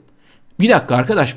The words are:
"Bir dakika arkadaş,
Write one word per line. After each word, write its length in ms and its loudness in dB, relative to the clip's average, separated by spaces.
"Bir 100 2
dakika 260 0
arkadaş, 420 -2